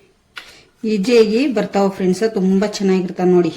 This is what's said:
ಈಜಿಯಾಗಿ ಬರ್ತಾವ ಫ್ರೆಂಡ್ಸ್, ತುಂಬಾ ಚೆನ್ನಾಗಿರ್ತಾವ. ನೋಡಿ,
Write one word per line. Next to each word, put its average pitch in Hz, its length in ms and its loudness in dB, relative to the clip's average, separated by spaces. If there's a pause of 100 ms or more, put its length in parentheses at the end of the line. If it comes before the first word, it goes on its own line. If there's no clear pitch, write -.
(840)
ಈಜಿಯಾಗಿ 220 640 2
ಬರ್ತಾವ 202 420 -2
ಫ್ರೆಂಡ್ಸ್, 190 460 -2
ತುಂಬಾ 190 320 0
ಚೆನ್ನಾಗಿರ್ತಾವ. 190 600 -2
ನೋಡಿ, 175 300 2